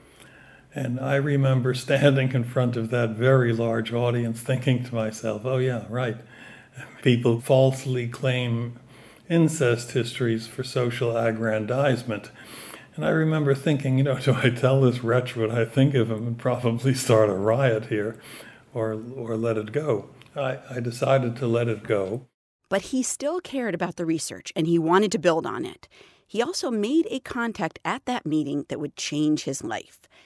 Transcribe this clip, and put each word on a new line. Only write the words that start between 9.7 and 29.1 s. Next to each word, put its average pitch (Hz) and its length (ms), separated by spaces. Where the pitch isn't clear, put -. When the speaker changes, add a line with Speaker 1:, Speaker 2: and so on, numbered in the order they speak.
Speaker 1:
histories 113 560
for - 160
social 120 520
aggrandizement." 113 1160
And 151 80
I 156 40
remember 156 460
thinking, 135 420
you 135 60
know, 135 160
<laughs> - 0
"Do 131 140
I 131 160
tell 131 320
this 123 200
wretch 123 360
what 110 120
I 117 140
think 135 320
of 113 160
him 113 160
and 117 100
probably 123 560
start 110 360
a 101 40
riot 113 520
here 110 340
or, 110 280
or 117 220
let 113 200
it 107 140
go?" 139 380
I, 135 240
I 123 120
decided 123 560
to 127 100
let 117 220
it 107 140
go. 104 440
Speaker 2:
But 196 160
he 262 200
still 302 360
cared 247 340
about 170 220
the 175 100
research, 160 500
and 160 120
he 170 100
wanted 175 360
to 220 60
build 165 260
on 110 200
it. - 220
He 208 140
also 311 280
made 240 400
a 262 120
contact 226 640
at 202 200
that 247 200
meeting 143 420
that 127 140
would 143 160
change 151 460